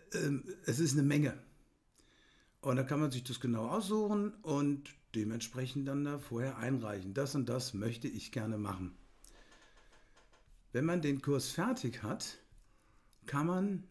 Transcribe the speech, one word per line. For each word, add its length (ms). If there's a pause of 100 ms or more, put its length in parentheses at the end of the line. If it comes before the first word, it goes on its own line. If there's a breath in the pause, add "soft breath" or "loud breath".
(140)
ähm, 300 (220)
es 140
ist 140
eine 100
Menge. 340 (1200 soft breath)
Und 160
da 80
kann 160
man 120
sich 120
das 160
genau 280
aussuchen 760
und 520 (220)
dementsprechend 720
dann 160
da 160
vorher 380
einreichen. 560
Das 220
und 120
das 260
möchte 340
ich 240
gerne 260
machen. 380 (1800 loud breath)
Wenn 120
man 160
den 200
Kurs 280
fertig 540
hat, 360 (840 soft breath)
kann 200
man, 460